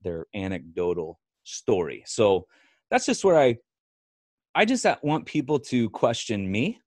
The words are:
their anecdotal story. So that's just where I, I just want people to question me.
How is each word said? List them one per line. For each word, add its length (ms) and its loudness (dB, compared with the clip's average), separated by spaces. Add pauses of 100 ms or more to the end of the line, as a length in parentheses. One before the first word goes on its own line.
their 320 -8
anecdotal 880 -6 (240)
story. 640 -2
So 400 2 (420)
that's 160 2
just 180 -2
where 160 6
I, 180 4 (1000)
I 100 4
just 220 0 (160)
want 240 -2
people 320 -2
to 320 -2
question 600 -2
me. 360 -2